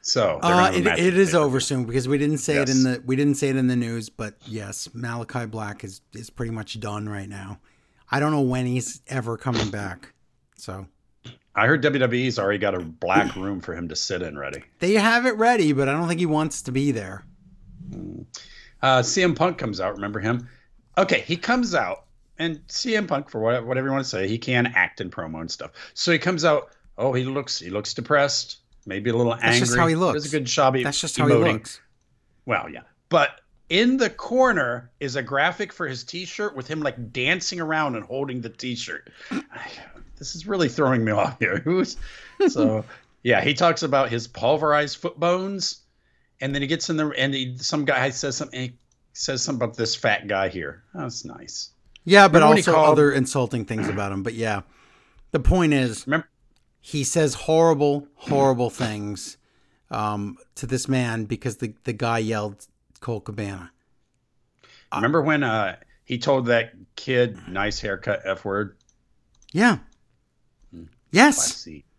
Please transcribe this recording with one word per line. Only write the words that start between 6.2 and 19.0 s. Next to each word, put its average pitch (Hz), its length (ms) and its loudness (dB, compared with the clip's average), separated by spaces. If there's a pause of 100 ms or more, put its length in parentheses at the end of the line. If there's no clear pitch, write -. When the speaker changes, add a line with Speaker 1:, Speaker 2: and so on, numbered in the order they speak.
Speaker 2:
pretty 117 220 -6
much 110 280 -10
done 104 280 -8
right 101 200 -10
now. 101 320 -14 (500)
I 127 100 0
don't 151 120 2
know 147 80 2
when 127 240 0
he's 123 420 -4
ever 117 300 -6
coming 110 340 -2
back. 98 420 -10 (440)
So 95 300 -12 (680)
Speaker 1:
I 104 120 4
heard 143 160 4
W 139 160 2
W 123 280 2
E's 117 120 -2
already 101 200 0
got 98 160 0
a 92 60 -4
black 90 560 0
room 95 240 -6
for 85 140 -10
him 85 140 -8
to 78 80 -8
sit 90 260 -4
in 76 160 -8
ready. 69 240 -10 (160)
Speaker 2:
They 185 160 2
have 226 320 4
it 233 100 0
ready, 220 360 4
but 135 160 2
I 139 40 0
don't 165 160 -2
think 170 120 -2
he 180 60 2
wants 151 360 0
to 127 100 -8
be 139 180 0
there. 98 340 -6 (680)
Speaker 1:
Mm. - 340 -12 (560)
Uh, 131 220 4